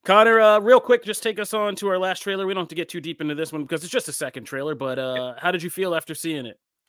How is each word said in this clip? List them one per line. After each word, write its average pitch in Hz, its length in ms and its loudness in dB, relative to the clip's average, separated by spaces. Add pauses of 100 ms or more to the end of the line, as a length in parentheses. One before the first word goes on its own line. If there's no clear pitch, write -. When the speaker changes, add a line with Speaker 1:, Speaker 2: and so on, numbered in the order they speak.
Speaker 1:
Connor, 226 360 6
uh, 214 200 8
real 233 200 8
quick, 247 240 2
just 202 180 -8
take 220 160 -4
us 208 160 -6
on 208 220 -2
to 202 140 -4
our 185 100 0
last 185 240 -4
trailer. 196 240 -4
We 196 60 -2
don't 190 80 -4
have 165 80 -8
to 160 60 -16
get 165 140 -6
too 175 120 -10
deep 160 180 -10
into 151 160 -4
this 160 160 -6
one 156 120 -8
because 151 200 -6
it's 175 80 -12
just 254 160 -2
a 143 60 -10
second 127 320 -8
trailer, 139 280 -6
but, 131 240 -6
uh, 131 180 -6
Speaker 2:
Yeah. 127 220 -6
Speaker 1:
how 175 140 0
did 180 100 -4
you 175 80 -8
feel 185 240 -4
after 160 220 -6
seeing 151 300 -6
it? 107 140 -16 (300)